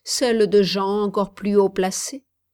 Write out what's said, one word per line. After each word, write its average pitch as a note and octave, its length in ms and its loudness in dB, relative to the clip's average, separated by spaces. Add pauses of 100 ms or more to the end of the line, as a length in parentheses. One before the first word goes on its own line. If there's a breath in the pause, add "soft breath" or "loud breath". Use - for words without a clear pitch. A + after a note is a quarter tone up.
celle A#3 440 0
de G3+ 160 4
gens G3 380 -2
encore G3 320 -2
plus G3+ 240 -2
haut G3 120 4
placés. F#3+ 560 -6 (280)